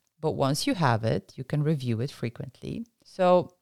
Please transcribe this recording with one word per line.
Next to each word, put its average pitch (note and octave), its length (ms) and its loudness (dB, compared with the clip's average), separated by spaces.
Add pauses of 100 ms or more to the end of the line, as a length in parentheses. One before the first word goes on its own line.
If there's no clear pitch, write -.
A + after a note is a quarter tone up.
(200)
but D#3 120 -2
once C#3 360 0
you C#4 80 0
have A#2+ 280 2
it, A#2 320 -2
you C3+ 80 -12
can D3 200 -2
review B2+ 380 0
it C#3+ 100 -4
frequently. - 760 -10 (200)
So F3+ 460 4 (100)